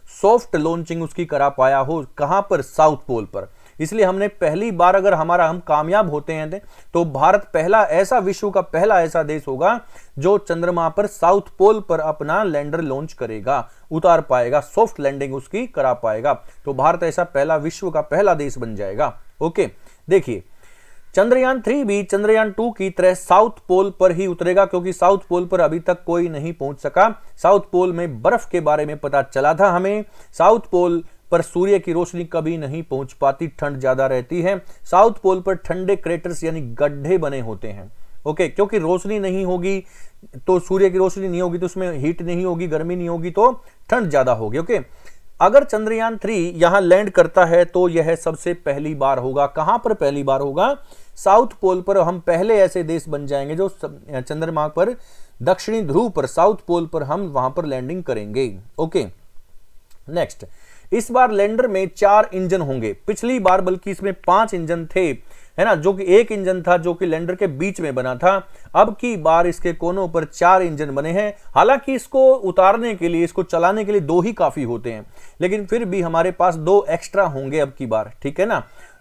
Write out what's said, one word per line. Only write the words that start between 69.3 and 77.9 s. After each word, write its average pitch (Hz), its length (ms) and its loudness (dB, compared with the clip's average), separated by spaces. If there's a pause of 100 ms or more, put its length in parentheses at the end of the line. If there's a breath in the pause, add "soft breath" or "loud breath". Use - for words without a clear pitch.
इसके 170 280 -2
कोनों 180 340 -2
पर 160 160 -2
चार 180 360 4
इंजन 151 300 -4
बने 143 200 -4
हैं। 208 220 -2 (140 soft breath)
हालांकि 247 460 4
इसको 262 280 0 (120)
उतारने 208 640 2
के 170 120 -4
लिए, 170 160 0
इसको 175 220 -2
चलाने 185 400 0
के 202 60 -4
लिए 208 100 2
दो 160 200 2
ही 220 120 -2
काफी 156 300 -2
होते 117 280 -6
हैं, 107 140 -12 (360 soft breath)
लेकिन 196 240 -2
फिर 233 200 -2
भी 185 160 -2
हमारे 165 320 0
पास 175 240 2
दो 196 320 2
एक्स्ट्रा 165 360 -2
होंगे 139 340 -4
अब 139 140 -2
की 135 120 -10
बार, 110 260 -4 (100)